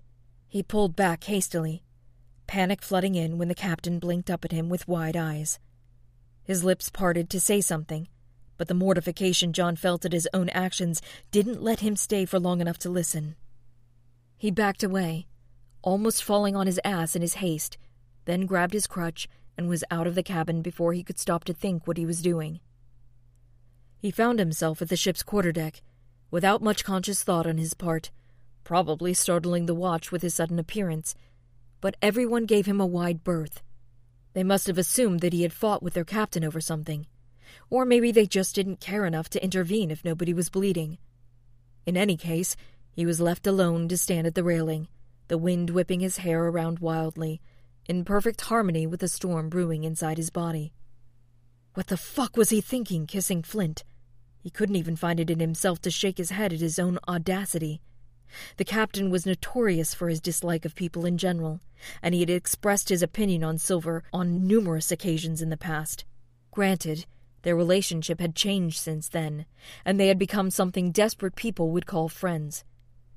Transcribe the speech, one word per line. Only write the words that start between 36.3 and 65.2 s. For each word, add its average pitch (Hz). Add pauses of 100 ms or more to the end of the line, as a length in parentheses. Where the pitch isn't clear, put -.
over 160
something, 156 (640)
or 254
maybe 240
they 208
just 190
didn't 190
care 202
enough 160
to -
intervene 185
if 156
nobody 170
was 170
bleeding. 175 (880)
In 175
any 190
case, 165 (360)
he 170
was 170
left 170
alone 175
to 175
stand 165
at 165
the 185
railing, 160 (380)
the 170
wind 175
whipping 180
his 185
hair 170
around 170
wildly, 160 (460)
in 175
perfect 202
harmony 180
with 165
the 185
storm 165
brewing 165
inside 160
his 165
body. 165 (1040)
What 185
the 185
fuck -
was 226
he 214
thinking, 190
kissing 180
Flint? 175 (560)
He 185
couldn't 202
even 165
find 170
it 165
in 165
himself 165
to 175
shake 190
his 175
head 202
at 160
his 160
own 180 (100)
audacity. 175 (760)
The 190
captain 196
was 180
notorious 185
for 170
his 160
dislike 170
of 160
people 170
in 175
general, 170 (420)
and 175
he 175
had 170
expressed 196
his 180
opinion 180
on 160
Silver 165
on 180
numerous 185
occasions 160